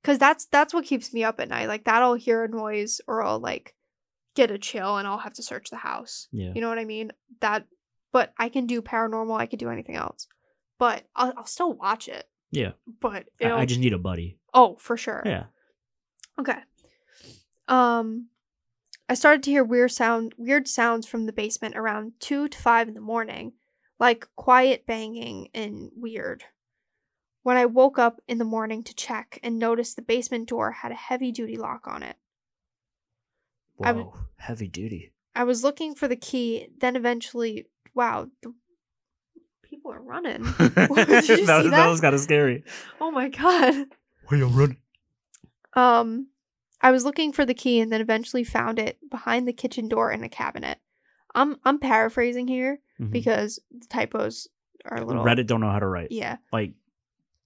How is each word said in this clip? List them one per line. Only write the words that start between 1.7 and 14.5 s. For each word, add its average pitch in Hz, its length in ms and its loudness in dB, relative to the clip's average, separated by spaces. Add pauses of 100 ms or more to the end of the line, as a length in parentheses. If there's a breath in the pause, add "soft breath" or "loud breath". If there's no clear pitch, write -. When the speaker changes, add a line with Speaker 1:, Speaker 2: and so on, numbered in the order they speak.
Speaker 1:
that 233 180 4
I'll 247 120 4
hear 233 300 0
a 220 40 -6
noise 214 580 -6
or 226 160 -4
I'll, 214 160 -2
like, - 360 -8 (600)
get 233 160 4
a 202 80 -6
chill 202 400 -4
and 196 100 -6
I'll 202 100 -4
have 208 160 -12
to 233 80 -14
search - 280 -12
the 226 60 -14
house. - 560 -10
Speaker 2:
Yeah. 95 220 -8
Speaker 1:
You 226 60 -6
know 233 80 -4
what 226 100 -4
I 226 60 -8
mean? 220 280 -10 (280)
That, 214 260 -2 (440)
but 247 260 2
I 233 120 -2
can 247 180 -2
do 233 160 -4
paranormal. 220 560 -4
I 233 80 -2
could 220 120 -10
do 233 120 -8
anything - 260 -10
else. - 300 -10 (520)
But 240 260 0 (120)
I'll, 254 200 0
I'll - 100 -16
still 349 260 -2
watch 202 360 -6
it. - 200 -16 (220)
Speaker 2:
Yeah. 123 220 -2 (280)
Speaker 1:
But 208 280 -6 (120)
Speaker 2:
I, 233 40 -2
I - 100 2
Speaker 1:
it'll 226 120 0
Speaker 2:
just 123 140 0
need 120 140 4
a 90 40 -4
buddy. 90 400 -6 (140)